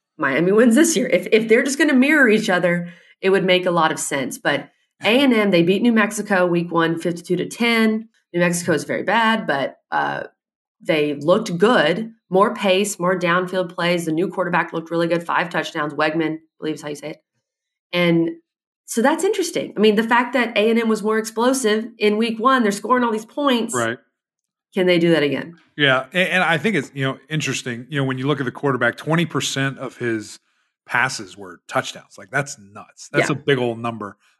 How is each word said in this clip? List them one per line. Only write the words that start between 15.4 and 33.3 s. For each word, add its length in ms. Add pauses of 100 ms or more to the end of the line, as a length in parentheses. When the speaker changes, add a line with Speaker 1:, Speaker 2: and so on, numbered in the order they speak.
Speaker 1:
touchdowns. 460
Wegman, 400
I 40 (200)
believe 160
is 60
how 60
you 80
say 140
it. 140 (680)
And 380 (560)
so 160
that's 240
interesting. 500
I 60
mean, 140
the 80
fact 300
that 220
A 140
and 100
M 80
was 160
more 140
explosive 720 (100)
in 200
week 220
one, 240
they're 80
scoring 320
all 80
these 140
points. 480
Speaker 2:
Right. 240 (760)
Speaker 1:
Can 120
they 140
do 120
that 120
again? 320 (200)
Speaker 2:
Yeah, 380
and, 160
and 140
I 160
think 160
it's, 180
you 100
know, 140 (120)
interesting. 600
You 100
know, 60
when 140
you 80
look 120
at 60
the 60
quarterback, 440
twenty 300
percent 540
of 180
his 420 (460)
passes 500
were 320
touchdowns. 500
Like, 120
that's 300
nuts. 520
That's 180
Speaker 1:
Yeah. 60